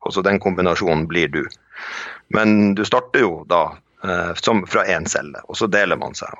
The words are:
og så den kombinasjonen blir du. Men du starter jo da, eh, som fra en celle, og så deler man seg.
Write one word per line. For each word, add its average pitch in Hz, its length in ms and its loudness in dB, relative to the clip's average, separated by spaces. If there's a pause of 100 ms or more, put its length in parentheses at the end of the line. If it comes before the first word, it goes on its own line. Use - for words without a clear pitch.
og - 100 -8
så 95 80 0
den 98 160 4
kombinasjonen 87 720 2
blir 82 240 0
du. 76 80 -2 (880)
Men 104 480 4
du 104 80 0
starter 127 380 2
jo 82 240 -2
da, 85 160 4 (420)
eh, 87 320 -2
som 110 320 2
fra 98 240 2
en 82 140 -4
celle, - 400 -6
og - 100 -8
så 117 80 0
deler 95 320 2
man - 160 -8
seg. - 240 -12